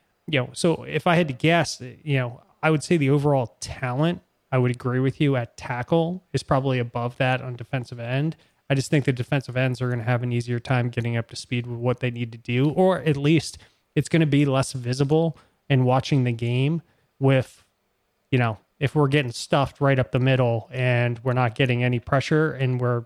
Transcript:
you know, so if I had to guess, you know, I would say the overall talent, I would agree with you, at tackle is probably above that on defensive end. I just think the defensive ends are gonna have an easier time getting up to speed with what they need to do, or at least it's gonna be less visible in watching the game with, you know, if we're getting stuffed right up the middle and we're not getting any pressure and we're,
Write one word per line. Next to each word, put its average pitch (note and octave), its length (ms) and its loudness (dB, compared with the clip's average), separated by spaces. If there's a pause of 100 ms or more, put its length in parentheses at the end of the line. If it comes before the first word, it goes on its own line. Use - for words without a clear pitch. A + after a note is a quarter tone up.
(260)
you D3 140 0
know, B2+ 120 -4
so D#3+ 320 -2
if C#3+ 220 -6
I E3+ 100 4
had F3 120 2
to C3 60 -6
guess, D#3+ 480 0 (200)
you C#3+ 140 0
know, B2 260 -4 (200)
I D#3 80 2
would D3+ 120 2
say F3 140 2
the C#3 140 2
overall C#3+ 500 0
talent, D3 640 -4 (280)
I C3 60 0
would B2 140 2
agree B2 300 -2
with C3 200 -2
you, C#3 160 2
at A#2 220 -8
tackle E3 720 -4
is C3+ 100 -4
probably C3+ 360 0
above A#2+ 400 -4
that B2+ 240 0
on B2 140 -10
defensive A#2+ 440 -8
end. C3+ 360 -2 (340)
I C#3+ 40 2
just C3+ 160 0
think D3 140 2
the C#3 80 2
defensive B2+ 460 -4
ends B2+ 240 -2
are B2 80 -2
gonna A#2+ 140 -4
have A#2+ 180 0
an B2 100 -2
easier A#2+ 280 -2
time B2 280 0
getting A#2 300 -2
up A2+ 100 -4
to - 80 -16
speed A#2+ 300 -6
with A#2+ 120 -10
what B2 220 -2
they B2+ 100 -2
need A#2+ 220 -6
to A#2+ 60 -18
do, B2 320 0
or F#3 300 2
at D3 180 0
least D3 400 0 (360)
it's D3 140 0
gonna E3 160 4
be C#3+ 220 4
less C3 260 0
visible C#3 640 0 (320)
in C3 160 4
watching B2+ 400 2
the B2 80 0
game B2+ 480 -2 (380)
with, C3+ 460 0 (640)
you C3 80 2
know, A2+ 200 0 (200)
if C#3 160 -2
we're D3 140 4
getting C#3 220 2
stuffed - 500 -2
right C#3 180 4
up B2 120 -2
the C3 80 0
middle B2 540 2
and B2 500 0
we're B2+ 100 -2
not B2 220 0
getting B2 300 2
any B2 140 0
pressure D3+ 540 0
and B2+ 280 -2
we're, A#2+ 260 0